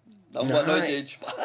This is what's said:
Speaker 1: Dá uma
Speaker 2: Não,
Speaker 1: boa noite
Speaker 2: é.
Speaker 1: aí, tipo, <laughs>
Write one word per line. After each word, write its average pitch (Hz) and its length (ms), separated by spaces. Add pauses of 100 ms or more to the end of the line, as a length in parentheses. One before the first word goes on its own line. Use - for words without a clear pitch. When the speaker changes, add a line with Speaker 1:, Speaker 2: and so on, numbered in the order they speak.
(300)
Speaker 1:
Dá 123 120
uma 131 120
Speaker 2:
Não, 147 100
Speaker 1:
boa 160 140
noite 156 140
Speaker 2:
é. 139 40
Speaker 1:
aí, 139 60
tipo, - 240
<laughs> - 80 (100)